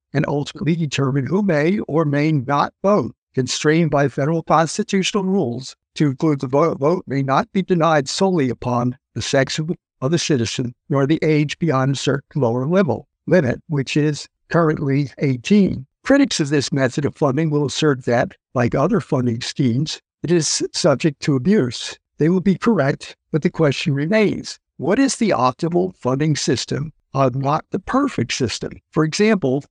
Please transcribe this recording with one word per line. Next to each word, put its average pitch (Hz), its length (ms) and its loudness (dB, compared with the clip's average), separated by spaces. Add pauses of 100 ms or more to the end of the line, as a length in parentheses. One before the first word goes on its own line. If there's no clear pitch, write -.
(120)
and 147 140 0
ultimately 147 480 -2
determine 139 520 -2
who 196 160 0
may 175 380 2
or 156 240 0
may 147 280 2
not 143 500 0
vote, 190 320 0 (200)
constrained 151 560 2
by 143 180 2
federal 151 340 -2
constitutional 190 840 0
rules. 143 520 -2 (180)
To 156 120 2
include 143 340 0
the 135 80 -4
vote, 143 320 2
vote 170 260 0
may 135 160 -2
not 135 300 0
be 190 100 0
denied 156 460 2
solely 175 420 0
upon 123 480 -2 (160)
the 113 80 -6
sex 135 380 0
of, 156 100 -4 (300)
of 135 100 -2
the 170 80 2
citizen, 123 560 -2 (140)
nor 139 180 2
the 160 160 2
age 151 380 2
beyond 139 320 2
a 135 40 -4
certain 139 440 -4
lower 123 260 0
level, 160 420 0 (180)
limit, - 420 2
which 139 280 -4
is 147 320 0 (200)
currently 147 680 0
eighteen. 135 680 0 (160)
Critics 269 380 2
of 147 80 -2
this 143 240 0
method 135 320 0
of - 100 -4
funding 151 360 0
will 147 160 0
assert 135 400 0
that, 123 280 0 (200)
like 120 200 0
other 160 260 2
funding 123 420 -2
schemes, 135 580 -2 (220)
it 147 80 -2
is 165 420 0
subject 147 480 0
to 143 160 0
abuse. 135 640 0 (180)
They 156 140 2
will 185 100 2
be 180 160 2
correct, 143 600 -2 (160)
but 151 100 0
the 180 80 0
question 147 420 0
remains, 165 680 -2 (200)
what 180 200 0
is 277 180 2
the 214 140 0
optimal 170 640 0
funding 139 400 0
system? 135 560 -4 (200)
Uh, 135 220 2
not 139 360 -2
the 214 80 -4
perfect 240 540 -2
system. - 400 -4 (200)
For 160 120 2
example, 156 680 0